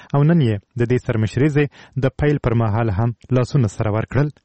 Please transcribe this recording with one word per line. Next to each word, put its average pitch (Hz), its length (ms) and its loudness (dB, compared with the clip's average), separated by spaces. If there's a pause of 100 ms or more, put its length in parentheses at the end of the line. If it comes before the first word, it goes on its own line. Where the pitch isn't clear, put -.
(140)
او 143 80 4
نن 165 200 4
یې 113 140 0 (220)
د 120 120 2
دې 143 160 2
سرمشریزې 131 580 0 (380)
د 131 180 0
پیل 147 240 0
پر 117 160 0
مهال 113 380 0
هم 117 120 0 (280)
لاسونه 123 380 0
سره 107 200 -2
ورکړل. 120 320 -2 (160)